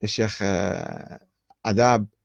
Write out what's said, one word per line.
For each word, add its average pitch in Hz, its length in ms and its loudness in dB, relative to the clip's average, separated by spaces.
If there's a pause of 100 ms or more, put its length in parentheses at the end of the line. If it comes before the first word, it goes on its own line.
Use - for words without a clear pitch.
الشيخ، 110 380 -2
آه، 95 840 -4 (380)
عذاب 110 420 4 (180)